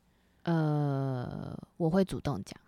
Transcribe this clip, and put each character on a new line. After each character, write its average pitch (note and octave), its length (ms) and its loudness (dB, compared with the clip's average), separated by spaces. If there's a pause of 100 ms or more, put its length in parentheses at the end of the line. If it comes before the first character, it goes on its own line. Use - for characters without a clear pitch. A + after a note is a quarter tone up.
(440)
呃， C#3+ 1120 0 (180)
我 E3 140 2
会 F#3+ 140 6
主 - 160 -6
动 C#3+ 240 -4
讲。 - 100 -16 (140)